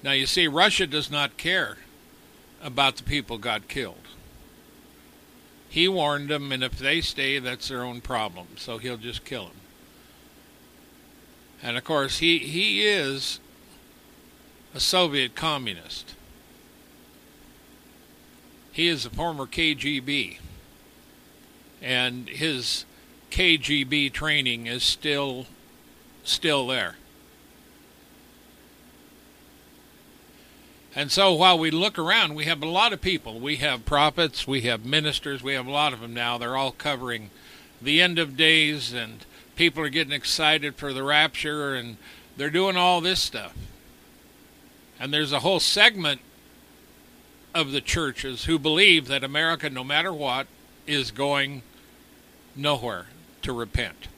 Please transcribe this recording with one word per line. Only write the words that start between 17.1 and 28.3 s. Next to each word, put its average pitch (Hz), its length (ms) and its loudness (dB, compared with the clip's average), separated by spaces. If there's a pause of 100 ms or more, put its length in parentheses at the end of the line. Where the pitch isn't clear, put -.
He 165 160 0
is 143 200 0
a - 20 -10
former 147 380 -4
K 160 260 0
G 139 260 -4
B, 127 380 -4 (1400)
and 123 480 -2
his 139 560 -2 (460)
K 175 260 4
G 143 260 0
B 139 280 0
training 131 560 -2
is 120 160 -4
still, 139 640 -2 (760)
still 139 440 0
there. 110 260 -2 (4000)